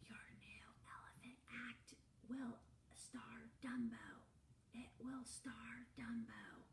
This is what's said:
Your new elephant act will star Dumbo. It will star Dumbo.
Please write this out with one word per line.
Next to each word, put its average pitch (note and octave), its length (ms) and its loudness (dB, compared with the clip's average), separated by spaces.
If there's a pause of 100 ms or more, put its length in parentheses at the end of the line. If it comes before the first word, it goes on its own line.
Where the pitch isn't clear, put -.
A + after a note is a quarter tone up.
Your - 320 -6
new - 320 -8 (160)
elephant - 640 -6
act A#3+ 460 -2 (340)
will B3 320 4 (320)
star A3+ 560 -4 (160)
Dumbo. A#3+ 560 6 (540)
It A#3+ 160 -2 (100)
will B3+ 240 2
star A#3 720 -2
Dumbo. A3+ 760 2